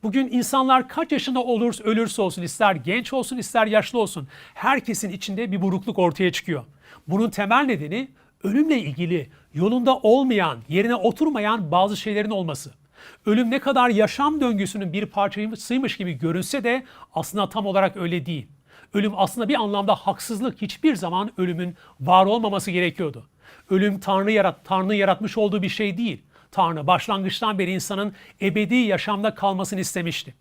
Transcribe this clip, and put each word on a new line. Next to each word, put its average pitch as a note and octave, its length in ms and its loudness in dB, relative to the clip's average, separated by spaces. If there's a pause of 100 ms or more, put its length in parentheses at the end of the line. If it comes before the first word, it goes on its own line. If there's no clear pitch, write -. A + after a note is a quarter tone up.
Bugün B3 300 0
insanlar C4 560 2
kaç D#4+ 240 -2
yaşında B3+ 320 -2
olur, A#3+ 400 0
ölürse A3 380 0
olsun, F3+ 200 -2
ister G3 320 2
genç F3+ 380 -4
olsun, B3+ 260 -4
ister A3+ 280 2
yaşlı G#3+ 320 2
olsun, F3+ 300 -2 (260)
herkesin A3+ 560 -2
içinde G3 420 -6
bir F#3+ 100 -2
burukluk F#3+ 360 -2
ortaya F3+ 340 2
çıkıyor. C3+ 320 -6 (440)
Bunun G3+ 220 2
temel A3 340 2
nedeni G#3 460 -4 (320)
ölümle C#4 360 2
ilgili D#3+ 520 -4 (240)
yolunda A#3+ 420 2
olmayan, A3 640 2 (100)
yerine G3+ 260 2
oturmayan A3 760 0
bazı F#3+ 260 2
şeylerin G#3+ 340 -2
olması. E3 440 -6 (520)
Ölüm A3+ 240 4
ne C4+ 80 0
kadar C4 300 4
yaşam B3+ 520 2
döngüsünün G3+ 520 -2
bir G#3 140 -2
parçasıymış G#3+ 880 -2
gibi F3+ 160 -4
görünse E3+ 520 -2
de B3 200 0 (300)
aslında F#3+ 340 -4
tam G#3 180 -4
olarak F#3+ 300 2
öyle E3+ 300 -4
değil. D3+ 220 -8 (460)
Ölüm G#3 220 0
aslında G3 320 0
bir C#4 60 2
anlamda G3+ 400 0
haksızlık. - 680 -4
Hiçbir D4+ 320 0
zaman F#3 420 -4
ölümün F3+ 400 -4 (240)
var F#3 260 6
olmaması G#3 440 0
gerekiyordu. E3+ 580 -4 (420)
Ölüm F#3+ 300 2
Tanrı G3 300 0
yarat-, G3 340 2
Tanrı'nın F#3+ 300 0
yaratmış G3 440 0
olduğu G#3 240 0
bir F#3+ 60 -2
şey G3+ 300 -4
değil. A3 240 -4 (280)
Tanrı E3 360 0
başlangıçtan F#3+ 720 0
beri F#3 140 -2
insanın G3 420 -4 (280)
ebedi G3+ 320 0
yaşamda G#3 600 0
kalmasını F#3+ 460 -2
istemişti. E3+ 600 -6